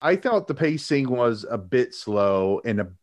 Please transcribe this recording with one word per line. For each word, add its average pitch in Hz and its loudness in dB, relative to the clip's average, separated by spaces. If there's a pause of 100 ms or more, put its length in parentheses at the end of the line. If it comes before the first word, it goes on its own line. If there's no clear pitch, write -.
I 170 2
thought 220 0
the 151 -4
pacing 151 0
was 120 0
a 113 -4
bit 117 0
slow 98 2
and 107 -2
a 98 -4 (160)